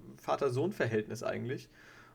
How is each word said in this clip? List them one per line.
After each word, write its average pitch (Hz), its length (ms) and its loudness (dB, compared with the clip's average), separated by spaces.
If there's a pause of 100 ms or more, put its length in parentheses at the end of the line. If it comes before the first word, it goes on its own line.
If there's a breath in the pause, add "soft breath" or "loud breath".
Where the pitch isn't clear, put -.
(160)
Vater-Sohn-Verhältnis 127 1040 2
eigentlich. 113 460 -4 (460 loud breath)